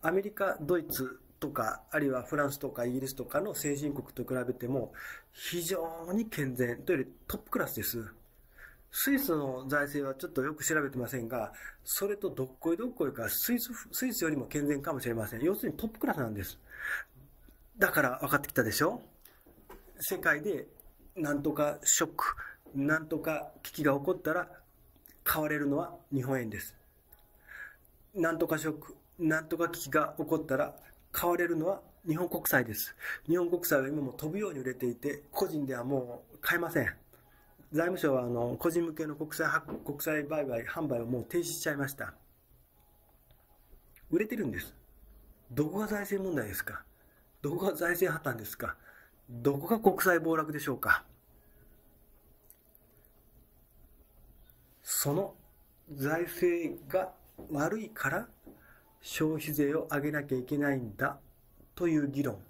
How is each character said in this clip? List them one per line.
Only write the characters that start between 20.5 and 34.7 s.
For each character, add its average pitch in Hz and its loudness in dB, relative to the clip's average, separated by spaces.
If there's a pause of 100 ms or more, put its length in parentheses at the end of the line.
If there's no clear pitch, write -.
な 147 0
ん 143 0
と 151 4
か 151 2
シ - 6
ョ - -8
ッ - -10
ク、 - 0 (380)
な 147 2
ん 156 -8
と 156 -2
か 156 -4 (120)
危 - -12
機 156 -4
が 139 6
起 143 -2
こ 185 4
っ - -2
た 156 0
ら 170 0 (800)
買 - 0
わ 151 0
れ 151 0
る 143 0
の 143 2
は 165 -2 (160)
日 131 2
本 135 0
円 117 -4
で 104 -8
す。 - -14 (1400)
な 165 2
ん 160 0
と 165 2
か 156 2
シ 151 -2
ョ 151 -2
ッ - -12
ク、 - -16 (240)
な 156 4
ん 156 -12
と 170 0
か 165 2
危 165 -6
機 135 -8
が 202 2
起 156 -2
こ 156 2
っ - -2
た 131 0
ら - 0 (380)
買 - 2
わ 175 4
れ 170 2
る 165 2
の 156 2
は 196 0 (260)
日 156 2
本 175 0
国 - -2
債 131 4
で 107 -4
す。 - -6 (320)
日 165 4
本 175 2
国 175 0
債 143 4
は 131 -2
今 151 0
も 127 -4
飛 151 -4
ぶ 190 -2
よ 208 -2
う 165 -8
に 139 -6
売 127 -6
れ 127 -2